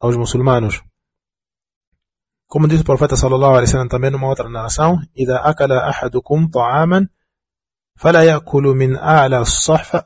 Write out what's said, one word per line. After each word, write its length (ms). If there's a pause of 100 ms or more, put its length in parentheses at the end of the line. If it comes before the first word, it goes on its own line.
aos 160
muçulmanos. 640 (1700)
Como 180
diz 140
o 20
profeta 320
sallallahu 420
alaihi 100
wasallam 200
também 220
numa 180
outra 220
narração, 500 (160)
"إذا 340
أكل 220
أحدكم 760
طعاما 600 (880)
فلا 280
يأكل 400
من 340
أعلى 400
الصحف-، 680